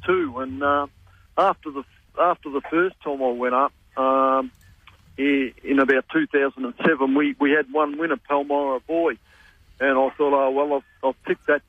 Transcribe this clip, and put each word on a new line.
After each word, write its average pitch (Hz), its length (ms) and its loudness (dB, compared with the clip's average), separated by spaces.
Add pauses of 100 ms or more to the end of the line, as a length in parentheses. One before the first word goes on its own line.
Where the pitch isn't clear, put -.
too. 165 320 -2
And, 131 240 -8
uh, 143 240 0 (500)
after 170 360 0
the, 135 100 -10 (340)
after 165 320 0
the 135 120 -4 (100)
first 175 320 0
time 143 180 -6
I 131 120 0
went 123 240 -2
up, 135 160 2 (240)
um, 131 560 0 (640)
i-, 139 340 0 (120)
in 139 160 2
about 131 320 2
two - 160 -2
thousand 135 360 -2
and 123 100 -8 (120)
seven, 135 300 2
we, 147 240 0
we 143 100 2
had 143 220 0
one 147 260 -2
winner, 160 180 -2
Palmyra 143 680 -2
Boy, 160 280 0 (680)
and 135 180 2
I 131 120 2
thought, 143 220 0
"Oh 135 200 2
well, 143 220 0
I've, - 340 -4
I've - 180 -6
ticked - 220 -4
that 147 200 2